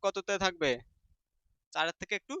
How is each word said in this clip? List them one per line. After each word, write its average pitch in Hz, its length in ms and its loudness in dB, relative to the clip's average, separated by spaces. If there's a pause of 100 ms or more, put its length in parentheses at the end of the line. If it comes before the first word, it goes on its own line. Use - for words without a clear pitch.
কততে 196 320 0 (100)
থাকবে? 170 260 2 (1000)
চারের 160 280 -2
থেকে 202 200 -6
একটু - 200 -12